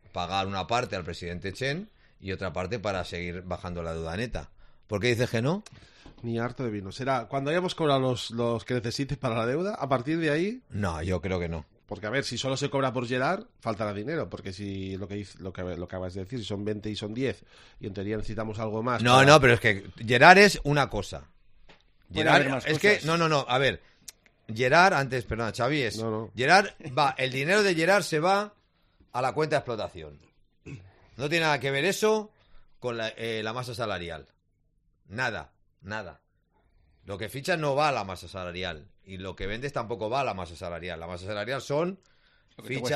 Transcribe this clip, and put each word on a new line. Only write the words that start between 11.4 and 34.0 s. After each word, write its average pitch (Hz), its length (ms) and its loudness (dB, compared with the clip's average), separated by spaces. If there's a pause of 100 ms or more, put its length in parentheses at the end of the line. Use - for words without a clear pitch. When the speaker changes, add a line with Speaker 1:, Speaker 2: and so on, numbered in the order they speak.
Speaker 1:
no. 80 160 -8 (180)
Speaker 2:
Porque, 101 220 -10
a 107 40 -4
ver, 135 140 -2
si 120 140 -6
solo 135 180 -2
se 135 140 -4
cobra 135 240 -2
por 120 120 -4
Gerard, 131 380 -2 (160)
faltará 107 320 -4
dinero. 107 380 -6
Porque 95 240 -10
si 98 420 -8
lo 98 100 -8
que 98 100 -10
dice, 104 220 -12
lo 90 140 -10
que, 92 100 -10
lo 90 140 -6 (100)
que 95 100 -10
acabas 92 180 -8
de 98 100 -8
decir, 123 140 -10
si 104 80 -8
son 101 180 -6
veinte 104 240 -6
y 107 80 -6
son 104 160 -8
diez, 120 320 -4 (340)
y - 100 -12
en 98 40 -8
teoría 101 240 -4
necesitamos 107 420 -6
algo 110 240 -4
más 120 200 0
Speaker 1:
No, 123 140 8
Speaker 2:
para 135 100 10
Speaker 1:
no, 147 160 12
pero 127 100 8
es 113 80 4
que 101 240 0 (140)
Gerard 123 400 10
es 202 260 8
una 143 240 2
cosa. 80 400 -8 (800)
Speaker 3:
Puede 95 140 -4
Speaker 1:
Gerard, 135 180 6
Speaker 3:
haber 135 120 0
más 127 140 -4
Speaker 1:
es 156 120 2
que, 196 160 4
Speaker 3:
cosas. 160 100 -2
Speaker 1:
no, 165 140 2
no, 165 100 2
no, 147 180 2
a 123 120 2
ver. 131 240 2 (720)
Gerard, 151 400 6
antes, 131 320 0
perdona, 113 280 -4
Xavi, 139 280 0
es 104 160 -4
Speaker 2:
No, 113 120 -4
no. 110 240 -6
Speaker 1:
Gerard 160 360 4 (260)
va, 143 220 2
el 131 140 -2
dinero 160 300 2
de 196 120 2
Gerard 175 280 4
se 156 180 -2
va 196 340 2 (580)
a 123 100 -4
la 131 120 0
cuenta 151 220 2
de - 20 2
explotación. 85 600 -6 (1000)
No 135 100 -4
tiene 165 160 2
nada 147 160 2
que 139 100 -2
ver 139 140 0
eso 214 460 0 (480)
con 120 180 -4
la, 113 140 -4
eh, 110 340 -6
la 110 80 -4
masa 120 220 -8
salarial. 90 520 -6 (800)